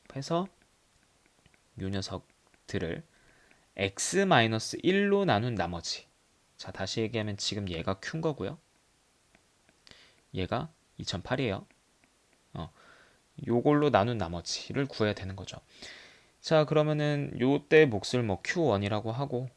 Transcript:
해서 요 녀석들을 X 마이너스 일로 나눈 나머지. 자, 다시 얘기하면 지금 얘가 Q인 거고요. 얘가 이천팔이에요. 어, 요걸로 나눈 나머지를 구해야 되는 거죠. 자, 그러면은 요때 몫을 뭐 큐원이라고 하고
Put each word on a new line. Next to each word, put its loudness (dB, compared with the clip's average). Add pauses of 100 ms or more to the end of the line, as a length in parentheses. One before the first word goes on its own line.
(160)
해서 -4 (1300)
요 -6
녀석들을 -8 (760)
X -2
마이너스 2
일로 2
나눈 2
나머지. -6 (520)
자, -16
다시 -6
얘기하면 -2
지금 -4
얘가 -4
Q인 -8
거고요. -4 (1800)
얘가 -4 (280)
이천팔이에요. -4 (880)
어, -10 (760)
요걸로 4
나눈 4
나머지를 -4
구해야 0
되는 -8
거죠. -12 (840)
자, 4
그러면은 0
요때 6
몫을 0
뭐 0
큐원이라고 0
하고 -4